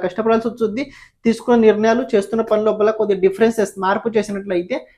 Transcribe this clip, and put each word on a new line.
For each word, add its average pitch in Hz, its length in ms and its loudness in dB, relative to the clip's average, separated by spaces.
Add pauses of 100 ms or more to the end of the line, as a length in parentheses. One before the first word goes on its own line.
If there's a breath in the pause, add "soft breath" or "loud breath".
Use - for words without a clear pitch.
కష్టపడాల్సి 226 460 -2
వస్తుంది. 220 340 -4 (420 loud breath)
తీసుకున్న 233 400 2
నిర్ణయాలు, 220 380 4 (100)
చేస్తున్న 220 280 0 (100)
పని 214 160 2
లోపల 214 320 2
కొద్ది 202 240 0
డిఫరెన్సెస్, 202 500 0 (100)
మార్పు 196 320 -2
చేసినట్లయితే 196 600 -4 (220 soft breath)